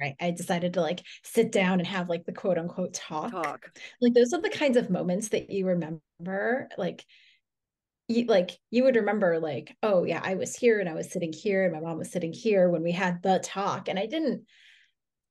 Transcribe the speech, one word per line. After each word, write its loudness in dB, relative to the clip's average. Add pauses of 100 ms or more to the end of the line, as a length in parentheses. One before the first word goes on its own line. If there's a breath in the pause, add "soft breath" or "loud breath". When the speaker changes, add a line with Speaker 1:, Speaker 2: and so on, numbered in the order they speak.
Speaker 1:
right? -4
I 0
decided -2
to, 2
like, -2 (200 loud breath)
sit 2
down 2
and 0
have, -4
like, -4
the -8
quote -2
unquote -4
talk. -6
Speaker 2:
Talk. -8 (220 loud breath)
Speaker 1:
Like, 6
those 6
are -2
the -2
kinds 2
of 2
moments 0
that -4
you -2
remember, -4 (100)
like, -6 (1040 soft breath)
you, 2
like, 2 (140)
you 4
would 6
remember, 2
like, -6
"Oh 4
yeah, -2
I -2
was -4
here 4
and -2
I -6
was -6
sitting -4
here 0
and 2
my -6
mom -6
was -10
sitting -4
here 4
when 2
we 0
had -2
the 4
talk." -4
And -2
I -2
didn't, -2 (840 soft breath)